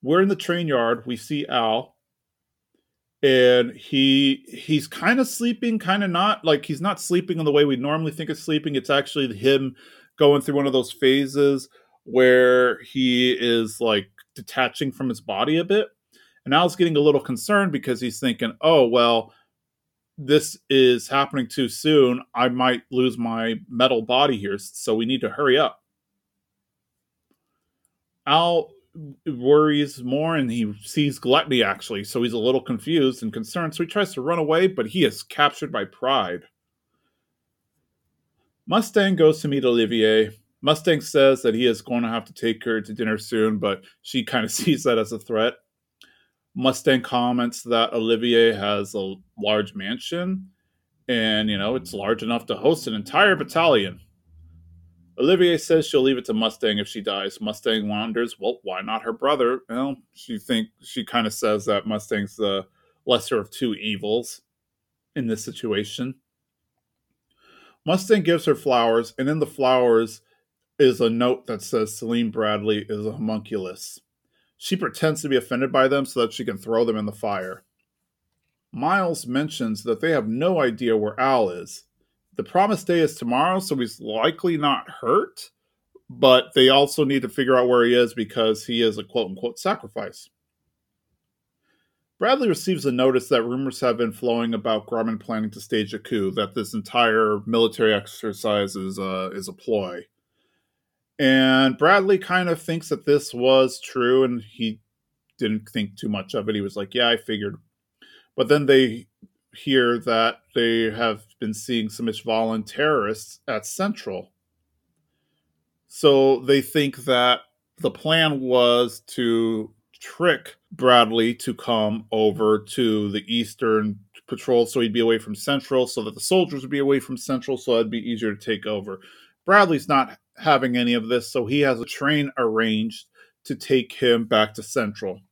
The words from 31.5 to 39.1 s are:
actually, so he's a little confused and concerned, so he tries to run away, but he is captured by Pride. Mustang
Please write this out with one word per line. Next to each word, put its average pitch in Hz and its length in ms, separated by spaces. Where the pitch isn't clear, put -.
actually, 98 400
so 117 200
he's 117 100
a 120 40
little 123 240
confused 131 640
and 110 80
concerned, 156 440
so 170 80
he 165 40
tries 196 260
to 139 80
run 165 180
away, 160 280
but 190 200
he 160 180
is - 180
captured - 480
by 101 140
Pride. 98 580
Mustang 196 480